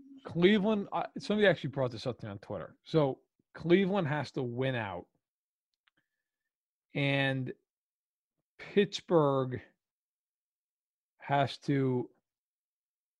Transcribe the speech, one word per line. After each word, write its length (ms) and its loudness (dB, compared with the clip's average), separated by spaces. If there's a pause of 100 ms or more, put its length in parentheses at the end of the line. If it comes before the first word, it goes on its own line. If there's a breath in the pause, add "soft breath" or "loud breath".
(260)
Cleveland, 680 2
uh, 100 -2 (160)
somebody 280 0
actually 240 2
brought 200 -4
this 140 -10
up 140 -6
to 60 -12
me 60 -10
on 80 -10
Twitter. 440 -10
So 360 0 (360)
Cleveland 520 4
has 240 -4
to 120 -4
win 320 -2
out, 300 -6 (1900)
and 580 -2 (1080)
Pittsburgh 1000 2 (1600)
has 400 -2
to 520 0 (1120)